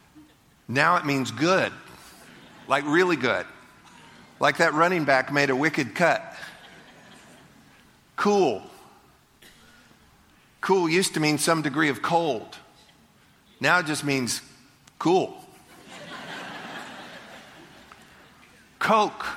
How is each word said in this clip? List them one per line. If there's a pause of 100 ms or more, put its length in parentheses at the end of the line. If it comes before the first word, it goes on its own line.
(680)
Now
it
means
good, (960)
like
really
good. (960)
Like
that
running
back
made
a
wicked
cut. (1900)
Cool. (2000)
Cool
used
to
mean
some
degree
of
cold. (1040)
Now
it
just
means (560)
cool. (3250)
Coke. (120)